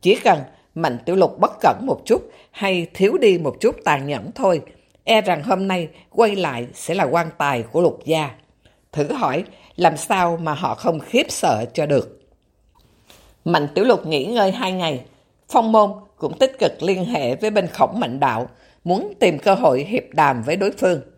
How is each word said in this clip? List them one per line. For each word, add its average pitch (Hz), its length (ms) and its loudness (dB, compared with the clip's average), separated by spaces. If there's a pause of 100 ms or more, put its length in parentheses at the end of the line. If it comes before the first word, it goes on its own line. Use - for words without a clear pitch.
Chỉ 196 220 4
cần 185 140 4 (360)
Mạnh 147 300 -2
Tiểu 180 120 0
Lục 190 240 2
bất 208 200 2
cẩn 190 260 2
một 202 180 -2
chút - 260 0 (200)
hay 185 440 -2
thiếu 220 240 2
đi 202 200 6
một 147 220 -4
chút 240 240 0
tàn 139 220 0
nhẫn 135 280 -8
thôi, 185 260 0 (440)
e 220 160 2
rằng 180 220 -2
hôm 190 260 -2
nay 180 200 -4 (220)
quay 208 260 2
lại 131 380 -4
sẽ - 200 -6
là 190 100 0
quan 160 340 -2
tài 139 240 -2
của 156 180 -2
Lục 170 240 0
gia. 151 260 -2 (600)
Thử 147 200 -4
hỏi, 180 320 -2 (320)
làm 165 200 2
sao 175 400 0
mà 165 180 -4
họ 143 200 -4
không 160 260 -2
khiếp 285 280 0
sợ 120 360 0 (100)
cho 151 120 -2
được. 143 340 -2 (1200)
Mạnh 156 300 0
Tiểu 196 100 2
Lục 233 220 2
nghỉ 147 180 -2
ngơi 202 280 2
hai 190 200 -4
ngày, 160 320 -4 (440)
Phong 226 240 2
Môn 208 180 6 (280)
cũng 156 200 -6
tích 262 200 0
cực - 240 0
liên 180 220 0
hệ 139 320 -2
với 214 140 -4
bên 202 160 0
Khổng 151 340 0
Mạnh 139 200 -4
Đạo, 127 280 0 (360)
muốn 220 360 -2
tìm 170 180 2
cơ 196 160 4
hội 147 300 2
hiệp 202 180 -4 (100)
đàm 139 300 2
với 147 140 -2
đối 196 220 0
phương. 175 220 0 (180)